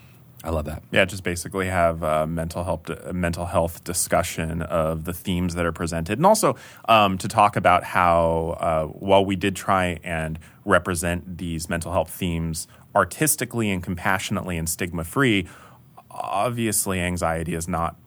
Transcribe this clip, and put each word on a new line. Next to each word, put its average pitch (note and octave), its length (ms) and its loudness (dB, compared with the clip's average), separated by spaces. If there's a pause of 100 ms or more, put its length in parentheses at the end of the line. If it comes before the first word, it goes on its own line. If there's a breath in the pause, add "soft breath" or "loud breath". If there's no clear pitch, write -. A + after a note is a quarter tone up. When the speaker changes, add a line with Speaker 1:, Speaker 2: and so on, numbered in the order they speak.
(440 soft breath)
Speaker 1:
I D#2+ 60 -6
love D#2 160 -2
that. D#2 160 -8 (100)
Speaker 2:
Yeah, G#2 140 4
just F#2+ 180 -10
basically F#2 420 -4
have E2+ 360 0
a D#2 240 0
mental E2 360 -6
health, E2+ 260 -6 (240)
mental F2 340 -2
health E2+ 380 -2
discussion E2+ 800 -2
of D#2+ 420 -2
the F2 80 -6
themes F2+ 440 -2
that F2 100 0
are E2+ 60 0
presented. E2+ 460 -4
And F3 80 2
also, G#3 300 4 (320 loud breath)
um, G#2 300 6
to - 80 -6
talk G#2 300 4
about F2+ 280 6
how, E2 760 4
uh, D#2+ 260 0
while G2 380 4
we G2 100 0
did F#2+ 220 0
try F2+ 480 0
and D#2+ 340 -4 (260 soft breath)
represent F2+ 720 0
these E2 300 -6
mental E2 240 -4
health F2 180 0
themes E2 580 -4 (260 soft breath)
artistically A#2 760 0
and F2+ 120 -2
compassionately F#2+ 760 -2
and D#2+ 120 -2
stigma-free, F#2 800 0 (640 loud breath)
obviously G#2 880 -2
anxiety E2+ 540 -2
is E2 140 -6
not E2+ 280 -2 (100)